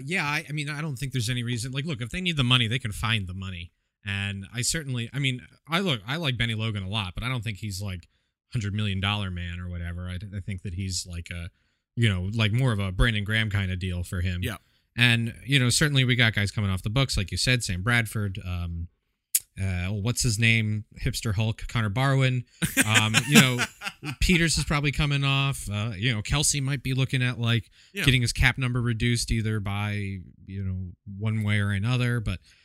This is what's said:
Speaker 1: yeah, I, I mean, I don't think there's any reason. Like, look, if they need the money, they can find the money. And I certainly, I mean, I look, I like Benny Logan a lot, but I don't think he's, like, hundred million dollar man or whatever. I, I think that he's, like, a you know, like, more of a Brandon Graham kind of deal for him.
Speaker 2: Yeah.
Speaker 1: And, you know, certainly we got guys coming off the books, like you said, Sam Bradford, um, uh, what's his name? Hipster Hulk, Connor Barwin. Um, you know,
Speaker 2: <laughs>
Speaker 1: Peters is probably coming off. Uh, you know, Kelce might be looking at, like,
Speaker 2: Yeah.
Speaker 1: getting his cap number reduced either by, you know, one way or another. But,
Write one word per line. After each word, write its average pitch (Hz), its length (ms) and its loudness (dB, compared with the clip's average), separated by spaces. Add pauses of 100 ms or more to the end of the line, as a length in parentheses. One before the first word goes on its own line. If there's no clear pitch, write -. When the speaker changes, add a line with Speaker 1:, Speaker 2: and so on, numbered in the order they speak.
Speaker 1:
yeah, 165 220 -4
I, 147 220 -2
I 147 40 -12
mean, 147 180 -4
I 147 120 -6
don't 151 160 -4
think 127 160 -8
there's 123 160 0
any 123 140 -2
reason. 120 280 -4
Like, 139 140 -4
look, 135 160 -6
if 120 80 -8
they 180 120 -6
need 175 160 0
the 139 60 4
money, 123 240 4
they 117 120 -2
can 107 120 -6
find 107 360 0
the 90 60 -8
money. 92 380 -10 (340)
And 101 480 -6
I 120 80 -4
certainly, 127 520 -4
I 131 40 -8
mean, 131 240 0 (260)
I 165 120 0
look, 151 280 0
I 139 100 -4
like 135 200 -2
Benny 117 160 0
Logan 107 300 -2
a 92 60 -6
lot, 98 260 -4
but - 80 -6
I 123 60 -4
don't 123 140 -4
think 107 140 -6
he's, 98 240 -8
like, 92 260 -8 (460)
hundred 101 200 -2
million 104 260 -2
dollar 101 300 0
man 87 300 -6
or 90 100 -8
whatever. 87 400 -6
I, 90 60 -6 (200)
I 101 40 -6
think 95 240 -8
that 95 100 -8
he's, 92 320 -4
like, 85 240 -8
a 85 220 -10 (480)
you 117 100 6
know, 92 240 0
like, 110 200 2
more 127 180 4
of 101 80 0
a 98 120 -2
Brandon 104 320 4
Graham 110 260 0
kind 98 220 0
of 92 80 -2
deal 87 240 -2
for 90 180 -4
him. 90 200 0
Speaker 2:
Yeah. 107 160 -4 (400)
Speaker 1:
And, 117 360 4 (120)
you 139 140 4
know, 123 100 4
certainly 143 360 4
we 123 100 4
got 113 180 6
guys 101 180 0
coming 101 180 0
off 95 120 0
the 113 80 -4
books, 131 280 0
like 95 140 -2
you 87 60 -2
said, 127 260 2
Sam 90 200 -4
Bradford, 104 640 0
um, 87 420 -4 (720)
uh, 90 260 -2
what's 107 360 -2
his 113 160 0
name? 110 460 4 (180)
Hipster 117 320 -2
Hulk, 110 320 0
Connor 110 220 -2
Barwin. 127 560 2 (400)
Um, - 280 4 (140)
you 147 140 8
know, 127 160 4 (340)
Speaker 2:
<laughs> - 300 -12
Speaker 1:
Peters 165 360 4
is 156 60 0
probably 147 300 0
coming 143 320 0
off. 139 440 0
Uh, 104 280 -2
you 117 160 0
know, 107 80 -2
Kelce 143 400 0
might 131 200 -2
be 131 120 -4
looking 127 280 0
at, 127 180 -2
like, 117 300 0 (240)
Speaker 2:
Yeah. 190 120 -4
Speaker 1:
getting 127 160 6
his 117 120 2
cap 127 240 4
number 123 240 0
reduced 117 500 0
either 110 280 0
by, 101 320 -2 (540)
you 98 180 -8
know, 92 280 -4 (260)
one 110 260 0
way 104 160 2
or 101 120 2
another. 120 500 0
But, 101 180 -2 (260)